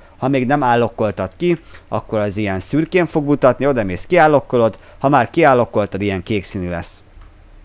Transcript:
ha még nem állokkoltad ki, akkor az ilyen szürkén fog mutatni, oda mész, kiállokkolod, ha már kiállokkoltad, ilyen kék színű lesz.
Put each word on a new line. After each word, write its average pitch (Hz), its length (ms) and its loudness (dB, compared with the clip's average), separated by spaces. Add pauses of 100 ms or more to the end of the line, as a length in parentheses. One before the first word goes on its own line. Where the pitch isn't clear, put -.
(180)
ha 127 100 -2
még 131 180 0
nem 143 160 0
állokkoltad 113 760 -2
ki, 175 240 0 (280)
akkor 110 320 -4
az 101 160 -2
ilyen 98 240 -2
szürkén 160 460 -2
fog 151 180 -4
mutatni, 139 420 2
oda 123 180 0
mész, 90 220 -6
kiállokkolod, 143 720 2 (200)
ha 135 100 0
már 131 220 2
kiállokkoltad, 120 680 2
ilyen 98 220 -2
kék 104 200 -4
színű 92 260 -6
lesz. 87 340 -8 (640)